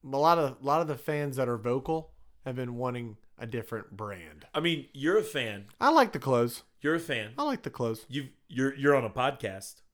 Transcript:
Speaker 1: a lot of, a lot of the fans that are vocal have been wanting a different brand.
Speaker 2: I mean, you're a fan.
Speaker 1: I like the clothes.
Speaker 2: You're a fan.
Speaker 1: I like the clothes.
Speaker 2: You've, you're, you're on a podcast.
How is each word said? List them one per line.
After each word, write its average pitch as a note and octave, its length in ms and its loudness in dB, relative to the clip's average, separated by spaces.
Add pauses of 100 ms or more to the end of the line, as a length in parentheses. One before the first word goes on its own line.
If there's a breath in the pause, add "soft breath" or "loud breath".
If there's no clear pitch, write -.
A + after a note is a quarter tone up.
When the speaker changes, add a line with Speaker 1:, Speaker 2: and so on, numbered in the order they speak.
(120)
Speaker 1:
a C3+ 40 0
lot E3 220 6
of, C#3 140 2 (100)
a - 20 -16
lot D3 160 4
of E3 80 0
the C#3+ 80 -2
fans D3 400 -2
that C3 120 2
are A#2+ 100 0
vocal C3+ 520 -2 (360)
have B2+ 100 -6
been B2 200 -6
wanting A#2+ 420 -6 (200)
a A#2 80 -10
different A2+ 500 -8
brand. F2 580 -12
Speaker 2:
I D#3 60 0
mean, D#3+ 340 -2
you're D#3 240 2
a G3+ 40 2
fan. G#2 440 -4 (120)
Speaker 1:
I C4 120 4
like C#4 220 6
the D3 60 -4
clothes. A#2+ 440 0 (180)
Speaker 2:
You're D3+ 160 2
a E3 40 0
fan. A#2+ 380 -4
Speaker 1:
I C#4+ 60 0
like C#4+ 180 -2
the - 80 -6
clothes. A2+ 380 -4
Speaker 2:
You've, C3+ 200 -8 (200)
you're, C3+ 260 0
you're C#3 220 4
on B2 80 2
a G#2+ 60 -2
podcast. B2 720 -4 (120)